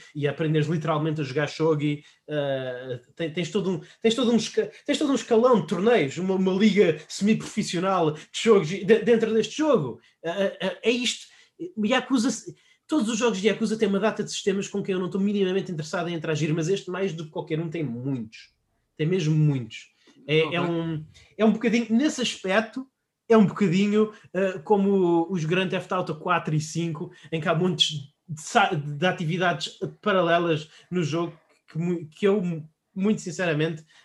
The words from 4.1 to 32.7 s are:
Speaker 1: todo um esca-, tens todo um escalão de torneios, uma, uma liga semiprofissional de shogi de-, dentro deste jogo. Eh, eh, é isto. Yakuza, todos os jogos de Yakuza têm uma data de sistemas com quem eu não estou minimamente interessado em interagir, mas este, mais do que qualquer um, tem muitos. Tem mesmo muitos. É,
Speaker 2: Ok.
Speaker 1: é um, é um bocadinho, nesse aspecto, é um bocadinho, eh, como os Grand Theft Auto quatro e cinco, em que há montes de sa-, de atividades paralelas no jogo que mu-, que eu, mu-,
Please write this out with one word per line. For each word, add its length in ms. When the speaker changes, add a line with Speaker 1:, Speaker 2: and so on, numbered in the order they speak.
Speaker 1:
todo 160
um 60
esca-, 340
tens 100
todo 140
um 60
escalão 440
de 60
torneios, 500
uma, 200
uma 160
liga 460
semiprofissional 1040
de 80
shogi 520
de-, 160
dentro 340
deste 240
jogo. 420
Eh, 380
eh, 240
é 60
isto. 360
Yakuza, 460
todos 200
os 80
jogos 240
de 60
Yakuza 300
têm 120
uma 120
data 240
de 60
sistemas 360
com 160
quem 120
eu 40
não 80
estou 140
minimamente 500
interessado 380
em 60
interagir, 380
mas 160
este, 220
mais 220
do 140
que 40
qualquer 300
um, 80
tem 160
muitos. 680
Tem 100
mesmo 280
muitos. 580
É, 160
Speaker 2:
Ok. 160
Speaker 1:
é 20
um, 460
é 60
um 80
bocadinho, 380
nesse 300
aspecto, 680
é 80
um 100
bocadinho, 640
eh, 300
como 640
os 140
Grand 240
Theft 240
Auto 240
quatro 380
e 60
cinco, 520
em 100
que 80
há 60
montes 580
de 120
sa-, 340
de 320
atividades 720
paralelas 680
no 140
jogo 280
que 100
mu-, 300
que 180
eu, 160
mu-, 260